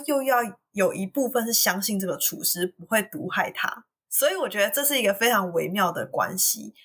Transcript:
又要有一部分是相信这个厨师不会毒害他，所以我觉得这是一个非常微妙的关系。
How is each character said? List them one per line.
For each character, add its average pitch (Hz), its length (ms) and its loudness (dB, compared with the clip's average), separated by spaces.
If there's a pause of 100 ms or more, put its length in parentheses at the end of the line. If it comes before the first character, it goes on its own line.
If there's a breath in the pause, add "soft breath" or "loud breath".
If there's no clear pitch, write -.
又 277 160 0
要 262 160 4 (340)
有 190 220 0
一 190 120 -4
部 254 220 -2
分 226 180 -2
是 233 60 -4
相 202 300 2
信 202 180 -2
这 190 60 -4
个 175 120 -2
厨 - 260 -2
师 180 240 0
不 170 180 -12
会 214 160 2
毒 196 260 -8
害 185 240 -4
他， - 340 -8 (240)
所 - 200 4
以 381 60 -2
我 302 120 -2
觉 208 120 -4
得 196 100 4
这 285 140 -2
是 277 180 2
一 214 40 2
个 202 80 4
非 233 160 2
常 190 220 2
微 160 160 0
妙 185 240 2
的 131 140 -4
关 143 320 -4
系。 - 360 0 (120)